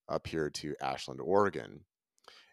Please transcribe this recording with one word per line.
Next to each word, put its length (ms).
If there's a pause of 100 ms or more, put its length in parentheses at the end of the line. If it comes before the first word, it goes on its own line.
up 200
here 240
to 300
Ashland, 380
Oregon. 600 (720)